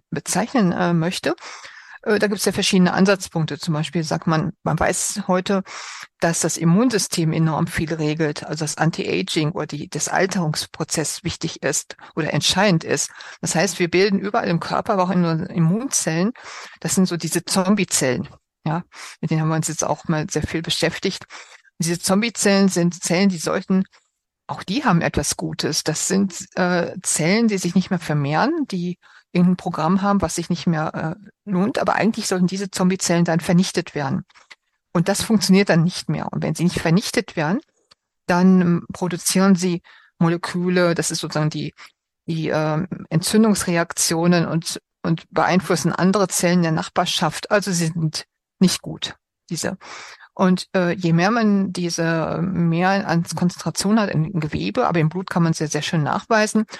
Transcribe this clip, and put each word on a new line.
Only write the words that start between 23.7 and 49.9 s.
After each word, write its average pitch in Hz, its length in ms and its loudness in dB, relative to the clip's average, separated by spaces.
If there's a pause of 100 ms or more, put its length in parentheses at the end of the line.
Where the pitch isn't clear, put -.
auch - 160 -10
die 254 200 -4
haben 180 160 4
etwas - 380 -2
Gutes. 160 480 -4
Das - 240 -2
sind, 190 360 -2 (100)
äh, 180 460 0
Zellen, 208 460 2
die 208 100 2
sich 175 160 -2
nicht 185 160 2
mehr 185 100 0
vermehren, 160 720 0
die 175 280 -4 (340)
irgendein 180 240 4
Programm 180 460 0
haben, 202 200 2
was 160 140 -2
sich 170 140 -6
nicht 175 180 -2
mehr, 160 500 -2
äh, - 320 -20
lohnt. 202 300 0
Aber - 140 2
eigentlich 214 340 0
sollten 180 200 2
diese 190 220 -4
Zombie-Zellen 180 540 2
dann 170 160 2
vernichtet - 560 0
werden. 139 300 -4 (680)
Und 170 160 2
das 196 160 0
funktioniert 196 460 4
dann 165 140 6
nicht - 260 -2
mehr. - 240 -2
Und 156 100 -4
wenn 151 100 0
sie 160 120 -2
nicht - 160 0
vernichtet 180 560 0
werden, 175 240 0 (640)
dann, 185 360 6
ähm, 175 300 2
produzieren 185 640 2
sie 175 260 0 (360)
Moleküle, 175 800 2
das 160 160 -2
ist 160 80 -4
sozusagen 151 300 -2
die, 151 240 -8 (540)
die, 160 220 -2
ähm, 156 400 -2 (200)
Entzündungsreaktionen 170 1400 2
und, - 360 -4 (200)
und 165 300 -4
beeinflussen 170 640 2
andere 190 340 2
Zellen 175 340 2
der 160 120 2
Nachbarschaft. - 800 -2
Also 202 200 2
sie 170 160 0
sind 160 380 -4 (340)
nicht - 220 4
gut, - 340 -10 (340)
diese. 180 280 -4 (560)